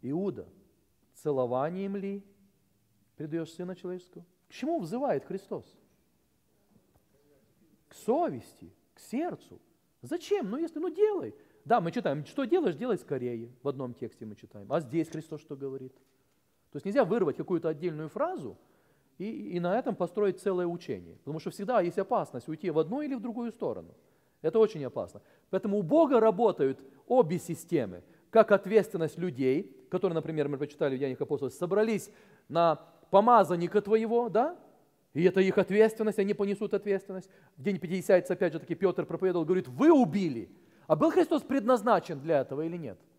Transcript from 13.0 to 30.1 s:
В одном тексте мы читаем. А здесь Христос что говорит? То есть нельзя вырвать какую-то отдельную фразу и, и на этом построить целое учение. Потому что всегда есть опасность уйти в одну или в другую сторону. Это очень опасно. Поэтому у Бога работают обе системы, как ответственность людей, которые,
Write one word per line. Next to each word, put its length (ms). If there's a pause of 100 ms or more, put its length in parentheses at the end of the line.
В 60
одном 260
тексте 320
мы 80
читаем. 360
А 100
здесь 280
Христос 320
что 160
говорит? 380 (760)
То 40
есть 80
нельзя 200
вырвать 320
какую-то 320
отдельную 400
фразу 500 (580)
и, 400
и 40
на 180
этом 160
построить 460
целое 260
учение. 520
Потому 200
что 120
всегда 300
есть 180
опасность 500
уйти 220
в 80
одну 220
или 140
в 60
другую 320
сторону. 420 (480)
Это 160
очень 260
опасно. 380 (260)
Поэтому 300
у 40
Бога 380
работают 600 (260)
обе 320
системы, 640 (320)
как 160
ответственность 680
людей, 460 (280)
которые, 240